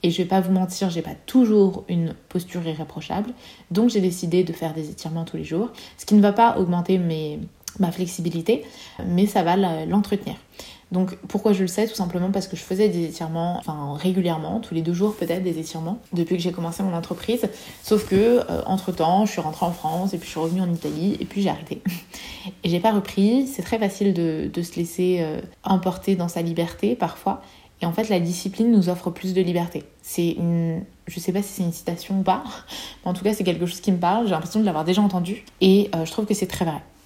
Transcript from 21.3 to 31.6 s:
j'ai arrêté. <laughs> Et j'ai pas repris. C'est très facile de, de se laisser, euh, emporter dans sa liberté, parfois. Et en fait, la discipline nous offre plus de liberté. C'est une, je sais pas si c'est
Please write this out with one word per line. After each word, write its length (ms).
j'ai 80
arrêté. 360
<laughs> 760
Et 60
j'ai 100
pas 120
repris. 540
C'est 160
très 160
facile 360
de, 380
de 100
se 140
laisser, 440
euh, 200
emporter 540
dans 120
sa 140
liberté, 540
parfois. 460
Et 40
en 60
fait, 160
la 120
discipline 500
nous 180
offre 220
plus 240
de 60
liberté. 440
C'est 280
une, 520
je 120
sais 140
pas 100
si 100
c'est 100